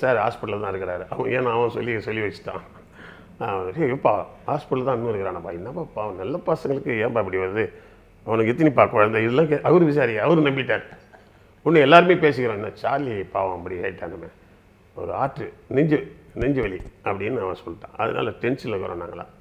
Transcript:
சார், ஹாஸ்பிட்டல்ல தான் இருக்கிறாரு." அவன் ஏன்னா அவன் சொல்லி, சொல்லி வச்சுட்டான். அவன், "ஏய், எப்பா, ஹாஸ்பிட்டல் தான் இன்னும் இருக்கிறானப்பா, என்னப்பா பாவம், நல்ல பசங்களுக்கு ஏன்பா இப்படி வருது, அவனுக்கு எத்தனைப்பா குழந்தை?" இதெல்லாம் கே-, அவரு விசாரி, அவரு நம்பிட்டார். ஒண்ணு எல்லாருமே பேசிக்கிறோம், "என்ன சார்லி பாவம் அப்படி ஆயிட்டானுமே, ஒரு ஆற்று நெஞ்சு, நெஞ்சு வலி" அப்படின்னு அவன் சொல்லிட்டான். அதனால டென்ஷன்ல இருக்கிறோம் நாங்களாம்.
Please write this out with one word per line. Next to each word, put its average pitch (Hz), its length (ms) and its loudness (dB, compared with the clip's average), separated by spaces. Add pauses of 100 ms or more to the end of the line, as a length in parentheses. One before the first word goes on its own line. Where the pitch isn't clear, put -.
சார், 123 220 2
ஹாஸ்பிட்டல்ல 107 400 -4
தான் 95 80 -4
இருக்கிறாரு." 90 360 -6
அவன் 117 280 -4
ஏன்னா 123 200 0
அவன் 117 220 0
சொல்லி, 113 160 -2 (120)
சொல்லி 110 200 -2
வச்சுட்டான். 92 360 -10 (840)
அவன், 95 320 -4
"ஏய், 131 160 2
எப்பா, 113 160 2 (340)
ஹாஸ்பிட்டல் 131 420 -2
தான் 123 80 0
இன்னும் 117 160 -2
இருக்கிறானப்பா, 92 460 -6
என்னப்பா 147 260 -10 (120)
பாவம், 101 260 -6
நல்ல 139 140 -4 (140)
பசங்களுக்கு 139 420 -2 (120)
ஏன்பா 117 200 0
இப்படி 95 200 -2
வருது, 101 200 -2 (600)
அவனுக்கு 113 280 2
எத்தனைப்பா 127 400 6
குழந்தை?" 110 320 4
இதெல்லாம் 143 260 2
கே-, 143 160 2
அவரு 175 220 6
விசாரி, 131 340 2
அவரு 160 240 4
நம்பிட்டார். 123 380 0 (800)
ஒண்ணு 156 200 8
எல்லாருமே 175 380 8
பேசிக்கிறோம், 120 360 2
"என்ன 107 120 -6 (100)
சார்லி 131 340 -2 (200)
பாவம் 95 220 -2
அப்படி 90 180 -10 (100)
ஆயிட்டானுமே, 90 440 -10 (720)
ஒரு 90 100 -6 (100)
ஆற்று 135 240 -6 (300)
நெஞ்சு, 151 240 2 (420)
நெஞ்சு 131 240 0
வலி" 92 140 -8 (300)
அப்படின்னு 104 360 -4
அவன் 90 180 -8
சொல்லிட்டான். - 400 -16
அதனால 117 260 -2 (140)
டென்ஷன்ல 123 300 -4
இருக்கிறோம் 92 300 -6
நாங்களாம். 87 380 -14